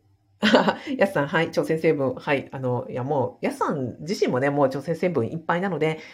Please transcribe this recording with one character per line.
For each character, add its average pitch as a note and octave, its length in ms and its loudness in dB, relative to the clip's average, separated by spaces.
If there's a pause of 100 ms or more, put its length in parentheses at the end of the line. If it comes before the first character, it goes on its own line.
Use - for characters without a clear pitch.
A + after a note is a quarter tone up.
(420)
<laughs> G#3+ 540 2
や G3 100 4
す G3 60 -2
さ C#3+ 120 0
ん、 - 20 -6
は D#3+ 160 0
い、 E3 80 -2
挑 D3+ 160 0
戦 D#3+ 120 0
成 D#3+ 140 4
分。 C3+ 220 0
は - 180 -2
い、 C3 180 -2
あ C#3 80 -12
の、 B2 300 -2
い C3+ 60 -10
や、 B2+ 100 -4
も C3+ 380 -2
う、 - 20 -4
や A#3+ 80 0
す - 60 -10
さ E4+ 140 0
ん C3 280 -4
自 F#3 260 -2
身 G#3+ 60 0
も B2+ 80 2
ね、 C#3+ 80 2
も C#3+ 160 4
う - 40 6
挑 C#3 120 -4
戦 E3 160 -2
成 F3+ 140 0
分 C3 160 0
い - 80 -6
っ E3 40 -4
ぱ E3+ 200 -2
い - 20 -2
な G3 80 -2
の E3 100 -2
で、 D#3 200 0 (160)